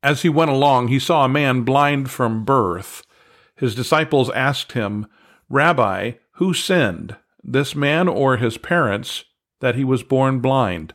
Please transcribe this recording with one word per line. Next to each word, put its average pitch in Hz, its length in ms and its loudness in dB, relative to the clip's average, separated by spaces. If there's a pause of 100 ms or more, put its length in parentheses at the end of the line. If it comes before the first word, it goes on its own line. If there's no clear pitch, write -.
As 143 200 0
he 180 80 4
went 156 220 2
along, 135 360 4
he 127 120 2
saw 147 260 2
a 127 40 2
man 131 340 0
blind 139 460 0
from 113 360 -2
birth. 98 580 -2 (540)
His 117 180 -2
disciples 135 540 0
asked 131 420 -4
him, 104 360 -4 (420)
"Rabbi, 120 640 0 (220)
who 180 180 0
sinned, 135 640 -2 (260)
this 135 320 -2
man 147 320 0
or 135 300 2
his 113 200 -2
parents, 120 680 -2 (340)
that 123 160 0
he 135 80 -2
was 131 180 0
born 135 380 0
blind?" 117 560 -2